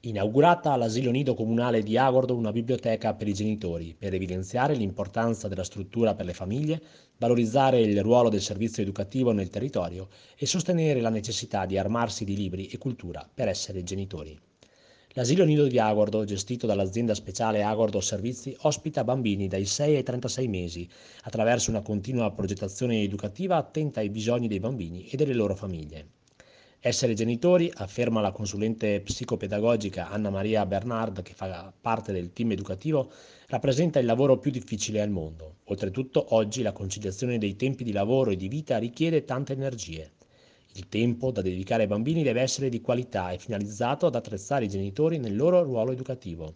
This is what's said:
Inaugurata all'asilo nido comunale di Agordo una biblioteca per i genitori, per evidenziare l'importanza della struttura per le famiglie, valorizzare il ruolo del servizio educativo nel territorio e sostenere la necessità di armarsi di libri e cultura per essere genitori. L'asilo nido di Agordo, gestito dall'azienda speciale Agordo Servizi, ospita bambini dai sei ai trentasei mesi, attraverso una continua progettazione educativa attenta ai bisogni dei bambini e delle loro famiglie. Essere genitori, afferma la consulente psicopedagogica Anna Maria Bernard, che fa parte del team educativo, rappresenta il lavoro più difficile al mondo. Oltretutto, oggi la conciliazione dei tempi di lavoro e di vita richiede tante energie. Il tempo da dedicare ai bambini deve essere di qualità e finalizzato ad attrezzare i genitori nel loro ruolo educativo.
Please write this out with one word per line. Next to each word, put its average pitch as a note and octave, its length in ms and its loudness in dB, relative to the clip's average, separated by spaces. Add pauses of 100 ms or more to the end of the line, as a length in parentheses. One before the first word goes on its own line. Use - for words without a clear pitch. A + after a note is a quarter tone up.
Inaugurata B2+ 680 4
all'asilo A#2+ 400 2
nido C3+ 220 2
comunale A#2 500 2
di G#2+ 140 0
Agordo B2+ 360 4
una A2+ 200 -2
biblioteca A2+ 600 0
per G#2 140 -4
i G#2 60 2
genitori, F#2 640 -2
per G2 160 -4
evidenziare F#2+ 600 0
l'importanza A2 760 -2
della F#2 160 -4
struttura G#2 500 0
per F#2+ 100 -6
le F2 80 -6
famiglie, D3 480 -2 (360)
valorizzare A#2+ 640 4
il G#2 200 4
ruolo A#2+ 280 6
del G#2 120 2
servizio G#2 400 -4
educativo G#2 520 0
nel F#2+ 160 0
territorio F#2 580 -4 (300)
e - 80 -4
sostenere D#3+ 560 2
la A2+ 80 2
necessità G#2+ 560 -2
di F#2+ 120 0
armarsi G#2+ 460 0
di G2 140 -2
libri F#2+ 300 -4
e - 100 -12
cultura - 540 -8
per A#2 180 -2
essere F#2 340 -6
genitori. F2 560 -8 (760)
L'asilo C3+ 300 4
nido D3+ 240 6
di B2 120 4
Agordo, G#2+ 440 4
gestito G#2 420 -4
dall'azienda G#2 480 2
speciale G#2+ 480 0
Agordo G#2+ 380 2
Servizi, A2 640 -4
ospita D3 420 -2
bambini G#2+ 460 0
dai F#2+ 160 0
sei D3 320 2
ai C3 60 -2
trentasei B2 440 -4
mesi, F2 400 -4 (360)
attraverso A2+ 480 2
una A2 100 -2
continua G#2+ 500 -2
progettazione G2+ 720 -2
educativa G#2 560 -2
attenta D3+ 420 -2
ai G#2+ 100 -2
bisogni A#2 380 0
dei G2+ 140 -2
bambini F#2 460 -6
e C3+ 100 -6
delle C#3 160 2
loro G#2 220 2
famiglie. D#2+ 560 -10 (680)
Essere A#2+ 320 2
genitori, B2+ 640 4
afferma A2+ 460 0
la G2 100 2
consulente G#2 720 -2
psicopedagogica G#2 1080 -2
Anna G2+ 200 -2
Maria G#2 360 0
Bernard, G2+ 580 -2
che - 100 -16
fa F#2+ 480 -10
parte A2 320 -2
del F2+ 180 -4
team A#2 200 -2
educativo, G2+ 600 -2 (360)
rappresenta C#3 520 2
il B2 60 4
lavoro B2+ 320 6
più C#3+ 120 -2
difficile G#2+ 520 -2
al G#2 80 0
mondo. D#2+ 460 -6 (100)
Oltretutto, A2+ 720 -2
oggi A2 260 2
la G#2+ 100 0
conciliazione G2+ 640 -4
dei G2+ 200 -2
tempi C3 260 -2
di A#2 80 -4
lavoro A2+ 380 2
e F#2+ 80 0
di F#2+ 100 -6
vita C3+ 300 -2
richiede D3 480 0
tante C#3 260 -4
energie. A2 600 -6 (640)
Il F#2+ 120 -14
tempo A#2+ 440 0
da A2 100 -2
dedicare F#2+ 400 0
ai G#2 80 2
bambini C3 340 0
deve A#2+ 160 2
essere C3 300 0
di A#2+ 100 -2
qualità A2+ 520 -2
e F#2 80 -6
finalizzato A2 640 -2
ad B2 100 2
attrezzare A#2 480 -2
i G#2 60 -2
genitori G2+ 480 0
nel A2+ 180 -2
loro F3 280 4
ruolo B2 280 0
educativo. F#2 640 -8